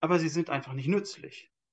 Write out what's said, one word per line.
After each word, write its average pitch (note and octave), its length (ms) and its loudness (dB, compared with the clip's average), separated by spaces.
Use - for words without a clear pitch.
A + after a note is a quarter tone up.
aber E3+ 180 4
sie D#3+ 100 2
sind D#3+ 220 0
einfach C3 220 -4
nicht C3 160 -2
nützlich. - 640 -4